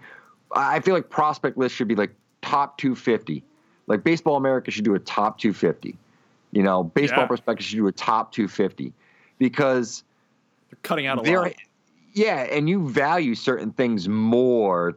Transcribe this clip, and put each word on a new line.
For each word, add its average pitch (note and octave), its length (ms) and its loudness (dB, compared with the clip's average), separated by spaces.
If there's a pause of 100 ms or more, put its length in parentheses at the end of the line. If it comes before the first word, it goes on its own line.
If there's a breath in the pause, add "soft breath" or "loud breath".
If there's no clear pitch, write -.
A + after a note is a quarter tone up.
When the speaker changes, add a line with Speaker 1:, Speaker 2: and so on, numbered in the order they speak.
(540 loud breath)
Speaker 1:
I C#3 260 0
feel F#3+ 140 0
like E3+ 160 -2
prospect D3 480 -2
list B2+ 180 0
should A#2+ 120 -2
be, A2 80 0
like, G2+ 180 0 (280)
top - 360 -2
two C3 180 0
fifty. G2+ 480 -4 (440 soft breath)
Like, G#2+ 160 0
Baseball E3 340 0
America C3 340 -2
should G#2+ 140 -4
do G#2 100 2
a F#2 40 0
top G#2 400 -4
two G#2+ 140 0
fifty. - 440 -4 (540 soft breath)
You G2+ 120 2
know, F#2 200 2
Baseball C#3 380 0
Speaker 2:
Yeah. C3+ 60 0
Speaker 1:
Prospectus A#2+ 380 -4
should G#2 120 -8
do G#2+ 100 2
a F#2+ 40 0
top A2 400 -2
two G#2 160 -2
fifty F2+ 460 -4 (460 soft breath)
because B2+ 640 0 (680)
Speaker 2:
They're - 140 -20
cutting D3+ 240 -2
out C3+ 120 -2
a - 40 -4
Speaker 1:
they're F3 180 2
Speaker 2:
lot. F3 120 -4 (640)
Speaker 1:
Yeah, G3+ 360 0
and D3 180 0
you F3+ 200 0
value C#3+ 440 0
certain G#2+ 380 -2
things A2+ 360 -2
more A2 880 2